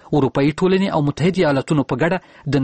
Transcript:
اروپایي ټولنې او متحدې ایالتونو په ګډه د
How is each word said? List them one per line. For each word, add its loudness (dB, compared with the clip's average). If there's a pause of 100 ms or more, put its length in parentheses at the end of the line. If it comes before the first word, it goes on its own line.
(180)
اروپایي 2
ټولنې 2
او 0
متحدې 0
ایالتونو 0
په -2
ګډه 0 (360)
د 0